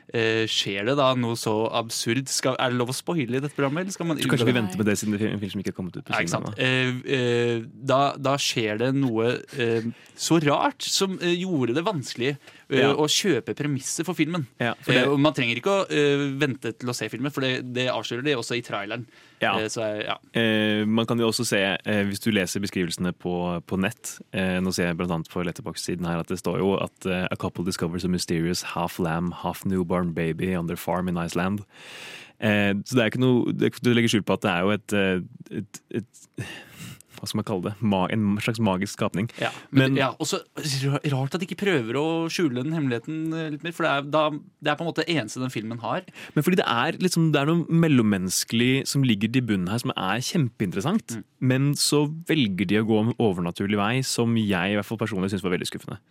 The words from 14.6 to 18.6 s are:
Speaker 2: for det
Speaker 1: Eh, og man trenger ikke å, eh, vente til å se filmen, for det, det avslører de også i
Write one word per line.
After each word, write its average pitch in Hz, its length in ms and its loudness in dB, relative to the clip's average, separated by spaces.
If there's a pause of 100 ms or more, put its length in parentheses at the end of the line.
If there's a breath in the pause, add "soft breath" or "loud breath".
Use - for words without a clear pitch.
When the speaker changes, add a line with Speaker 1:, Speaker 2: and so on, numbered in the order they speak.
Speaker 2:
for - 100 -2
det 131 140 4
Speaker 1:
Eh, 139 60 2
og 143 80 4
man 143 140 6
trenger 117 280 0
ikke 196 240 2
å, - 40 -
eh, 143 480 2
vente 127 400 -2
til 123 120 -6
å 120 60 -2
se 110 140 -4
filmen, 135 220 -6
for 139 100 -4
det, 127 320 -2
det 127 160 0
avslører 117 340 -4
de 147 120 2
også 120 220 -2
i 120 40 -4